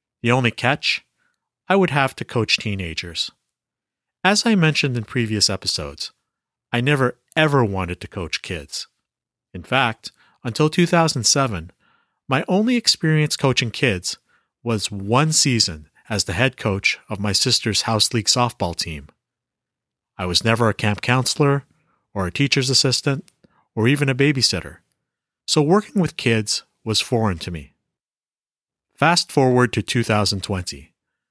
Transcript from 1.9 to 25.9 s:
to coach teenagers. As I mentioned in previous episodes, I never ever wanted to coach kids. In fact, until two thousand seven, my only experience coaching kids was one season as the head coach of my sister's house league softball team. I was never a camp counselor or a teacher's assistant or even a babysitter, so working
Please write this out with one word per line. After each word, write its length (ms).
to 100
coach 320
teenagers. 720
As 220
I 120
mentioned 420
in 60
previous 440
episodes, 640
I 120
never 340
ever 300
wanted 380
to 60
coach 340
kids. 440
In 80
fact, 500
until 260
two 160
thousand 400
seven, 460
my 180
only 300
experience 600
coaching 320
kids 480
was 280
one 420
season 560
as 140
the 100
head 240
coach 400
of 120
my 120
sister's 500
house 300
league 140
softball 500
team. 320
I 100
was 180
never 240
a 60
camp 260
counselor 640
or 140
a 20
teacher's 400
assistant 640
or 140
even 200
a 60
babysitter, 640
so 160
working 400